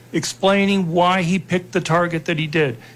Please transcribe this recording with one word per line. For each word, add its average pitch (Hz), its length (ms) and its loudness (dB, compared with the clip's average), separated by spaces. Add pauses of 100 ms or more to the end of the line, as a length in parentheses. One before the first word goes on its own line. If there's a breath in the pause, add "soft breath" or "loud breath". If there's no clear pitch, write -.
(120 loud breath)
explaining 196 800 0
why 175 320 2
he 175 160 0
picked 180 340 -4
the 185 80 0
target 165 440 0
that 165 140 -2
he 156 100 -4
did. 147 280 0 (200 loud breath)